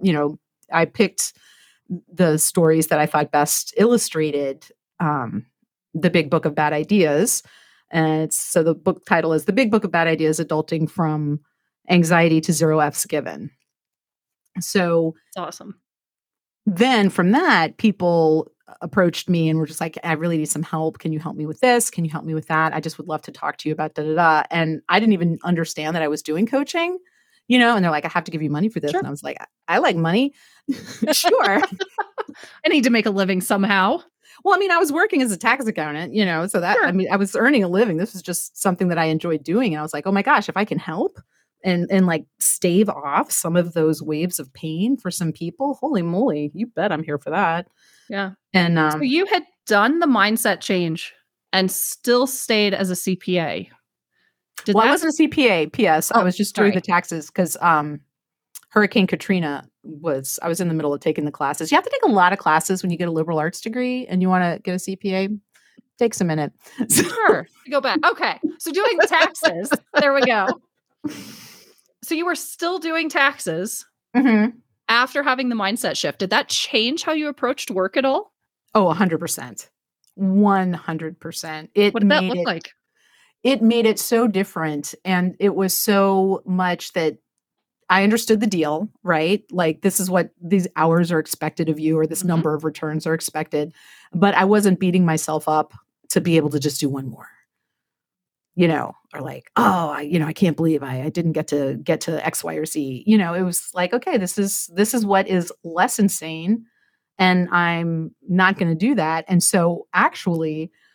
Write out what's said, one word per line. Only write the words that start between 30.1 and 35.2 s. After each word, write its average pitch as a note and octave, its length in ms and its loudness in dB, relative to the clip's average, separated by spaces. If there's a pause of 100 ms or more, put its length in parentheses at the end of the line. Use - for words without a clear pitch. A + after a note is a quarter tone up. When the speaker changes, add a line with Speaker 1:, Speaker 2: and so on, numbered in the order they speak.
Speaker 1:
<laughs> - 440 -4
Sure. F4 540 2
Speaker 2:
<laughs> - 1000 -10
I D#4 40 0
need D4+ 160 4
to B3+ 60 2
make A3+ 160 2
a A3 40 2
living F#3+ 300 0
somehow. G3+ 600 2 (420)
Speaker 1:
Well, G4 120 4
I F4 40 4
mean, G4 120 0
I E4+ 80 4
was E4 140 2
working E4+ 300 2